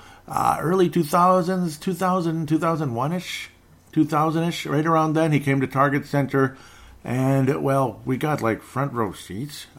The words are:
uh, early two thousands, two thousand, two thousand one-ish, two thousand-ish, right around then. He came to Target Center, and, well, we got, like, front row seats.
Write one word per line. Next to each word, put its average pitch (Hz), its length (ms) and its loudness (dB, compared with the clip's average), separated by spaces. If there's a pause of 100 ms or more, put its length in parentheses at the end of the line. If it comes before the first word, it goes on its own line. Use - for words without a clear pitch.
(280)
uh, - 320 0
early 175 300 2
two 175 140 0
thousands, 180 760 2
two 190 160 -4
thousand, 175 540 0
two 156 100 2
thousand 156 380 -2
one-ish, 156 540 -4 (420)
two 156 140 4
thousand-ish, 160 600 0
right 151 200 0
around 160 280 2
then. 160 200 2
He 147 80 2
came 139 180 0
to 127 80 0
Target 139 380 0
Center, 135 520 0 (460)
and, 135 580 0
well, 135 440 0
we 127 100 -2
got, 151 260 -2
like, 110 200 0
front 131 320 -4
row 110 180 -2
seats. 120 560 -12 (120)